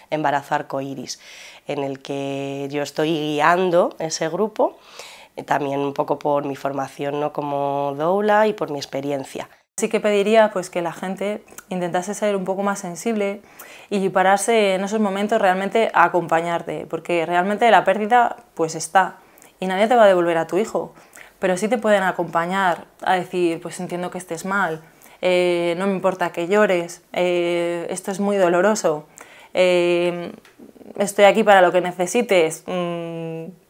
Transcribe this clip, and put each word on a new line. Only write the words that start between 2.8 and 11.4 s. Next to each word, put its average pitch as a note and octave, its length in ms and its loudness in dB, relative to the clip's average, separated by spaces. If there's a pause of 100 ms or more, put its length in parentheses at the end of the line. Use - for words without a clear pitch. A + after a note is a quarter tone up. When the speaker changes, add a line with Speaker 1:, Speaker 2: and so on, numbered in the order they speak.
Speaker 1:
estoy D#3 360 -2
guiando E3+ 800 0
ese D#3+ 300 -6
grupo, G#3+ 480 -2 (600)
eh, - 60 -10
también C#3 380 -2
un C#3 140 -4
poco D3 240 -2
por C#3+ 260 0
mi C#3 100 -6
formación, C#3 640 -6
¿no?, D3 140 -4
como C#3+ 640 -4
doula G#3 500 2
y G#3 60 0
por E3 180 -6
mi C#3+ 80 -6
experiencia. C#3 720 -8 (300)
Speaker 2:
Sí A3 100 -2
que G#3+ 120 -2
pediría, G#3+ 520 4
pues, F3+ 160 -6
que F3 140 -4
la E3 100 -6
gente G3 500 -8 (280)